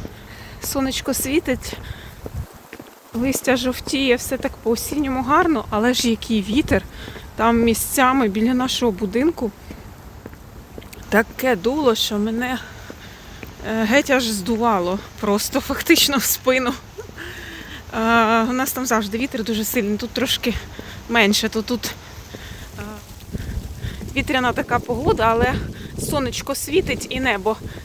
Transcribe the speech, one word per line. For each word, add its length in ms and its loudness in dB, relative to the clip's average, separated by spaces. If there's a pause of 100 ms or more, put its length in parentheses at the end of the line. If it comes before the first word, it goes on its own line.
(640)
Сонечко 520 -2
світить, 600 0 (1400)
листя 420 2
жовтіє, 600 2
все 220 -2
так 140 -2 (100)
по-осінньому 600 0
гарно, 480 4
але 240 4
ж 160 2
який 320 0
вітер. 400 2 (540)
Там 260 4
місцями 640 4
біля 260 2
нашого 380 2
будинку 580 0 (1600)
таке 480 2
дуло, 380 4
що 240 -2
мене, 400 0 (1080)
е, 160 0
геть 260 4
аж 140 4
здувало, 720 0 (220)
просто 400 0
фактично 560 4
в 80 0
спину. 480 2 (1200)
Е, 480 6
у 100 2
нас 200 0
там 140 -2
завжди 320 2
вітер 260 -2
дуже 200 0
сильний, 320 0
тут 140 -4
трошки 440 0 (540)
менше, 400 4
то 140 -4
тут, 280 -4 (880)
е, 40 -8 (1300)
вітряна 360 2
така 260 0
погода, 440 0
але 320 4 (460)
сонечко 540 -2
світить 560 0
і 100 -4
небо 360 0 (280)